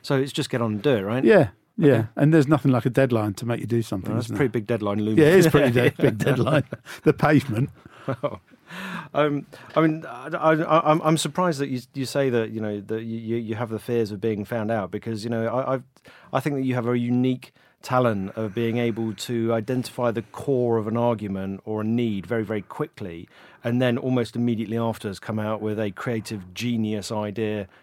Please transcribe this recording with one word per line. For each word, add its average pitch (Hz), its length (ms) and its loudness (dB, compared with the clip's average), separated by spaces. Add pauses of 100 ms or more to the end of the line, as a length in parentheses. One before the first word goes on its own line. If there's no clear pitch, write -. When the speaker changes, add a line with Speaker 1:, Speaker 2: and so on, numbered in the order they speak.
Speaker 1:
So 139 160 0
it's 135 140 -2
just - 180 -4
get 120 120 -2
on 113 120 0
and 104 80 -4
do 147 140 2
it, 101 60 0
right? 110 220 -2
Speaker 2:
Yeah, 175 260 6 (280)
yeah. 151 160 6
Speaker 1:
Okay. 113 220 2
Speaker 2:
And 151 180 4
there's 147 140 6
nothing 143 240 4
like 120 140 2
a 135 40 2
deadline 113 460 2
to - 100 -10
make 117 140 -2
you - 80 -8
do 117 160 0
something, 98 280 -6
Speaker 1:
Well, 110 60 -2
that's 113 100 -4
Speaker 2:
isn't 110 80 -6
Speaker 1:
a - 20 -4
pretty 139 100 2
Speaker 2:
there? 113 140 -2
Speaker 1:
big 104 60 -12
deadline 104 360 -2
looming. 107 200 2
Speaker 2:
Yeah, 147 80 8
it 190 80 8
is 170 100 8
pretty 143 220 6
de-, 123 200 4
Speaker 1:
<laughs> - 100 -18
Speaker 2:
big 113 160 4
deadline. 139 460 2 (400)
The 151 100 6
pavement. 135 560 2 (380)
Speaker 1:
Well, 120 340 -6 (720)
um, 143 320 0 (300)
I 160 60 4
mean, 160 240 2
I, 123 240 -14
I, 160 260 2
I, 156 360 4
I'm, 160 100 4
I'm 156 160 4
surprised 160 420 0
that 139 100 -2
you, 127 120 -4 (120)
you 135 120 -4
say 139 240 0
that, 113 220 0
you 110 100 -6
know, 104 200 -4
that 110 220 -6
you, 113 160 -8
you, 113 180 -4
you 110 180 -6
have 113 140 -6
the 107 100 -6
fears 117 320 -2
of 101 80 -10
being 104 260 -2
found 113 260 -4
out, 101 200 -2
because, 107 320 -8
you 117 60 -6
know, 113 180 -2
I, 127 280 -2
I've, 127 80 -8 (480)
I 135 80 0
think 143 160 -2
that 135 80 -2
you 131 120 0
have 120 120 -2
a 123 100 0
unique 123 560 0 (300)
talent 113 540 0
of 107 180 -6
being 117 220 0
able 113 360 -2
to 113 400 -2
identify 120 560 -2
the 113 120 -2
core 123 560 0
of 107 100 -2
an 110 100 -2
argument 98 680 -2
or 107 160 -4
a - 20 -4
need 110 420 0
very, 113 180 -2
very 104 180 -4
quickly, 90 680 -10 (360)
and 120 180 0
then 120 160 2
almost 127 380 -2
immediately 117 420 -2
afterwards 113 420 -4
come 107 180 -6
out 107 240 -4
with 107 180 -4
a 107 120 -2
creative 101 600 -8
genius 110 580 -4
idea 104 560 -4 (160)